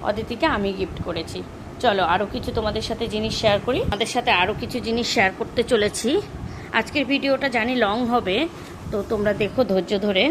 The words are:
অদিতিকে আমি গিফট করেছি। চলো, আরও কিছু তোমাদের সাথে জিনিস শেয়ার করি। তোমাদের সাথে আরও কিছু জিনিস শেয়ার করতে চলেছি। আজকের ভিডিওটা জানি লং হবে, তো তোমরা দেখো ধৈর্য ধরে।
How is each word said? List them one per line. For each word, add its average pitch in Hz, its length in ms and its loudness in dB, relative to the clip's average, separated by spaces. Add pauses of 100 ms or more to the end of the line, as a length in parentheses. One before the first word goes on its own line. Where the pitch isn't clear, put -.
অদিতিকে 220 360 -2 (120)
আমি 196 120 0 (100)
গিফট 185 280 -4
করেছি। 165 320 -6 (440)
চলো, 202 200 4 (100)
আরও 196 200 2
কিছু 240 240 -4
তোমাদের 214 320 -2
সাথে 233 240 -4
জিনিস 214 280 -2
শেয়ার 208 260 4
করি। 269 200 2
তোমাদের 208 280 -2
সাথে 240 160 2 (100)
আরও 196 200 2
কিছু - 160 -6 (100)
জিনিস 226 280 0
শেয়ার 190 240 4
করতে 226 220 -2 (100)
চলেছি। 214 380 2 (720)
আজকের 269 320 0
ভিডিওটা 269 360 2 (100)
জানি 233 160 0 (120)
লং 202 120 0 (160)
হবে, 196 240 2 (540)
তো 214 60 -2 (140)
তোমরা 208 200 2 (100)
দেখো 208 200 0 (100)
ধৈর্য 185 200 2 (140)
ধরে। 196 260 4